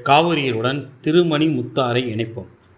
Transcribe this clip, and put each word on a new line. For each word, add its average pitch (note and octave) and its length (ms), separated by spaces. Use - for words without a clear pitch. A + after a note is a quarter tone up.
காவிரியுடன் C#3 840
திருமணி D#3 460
முத்தாரை B2 600
இணைப்போம். G#2+ 400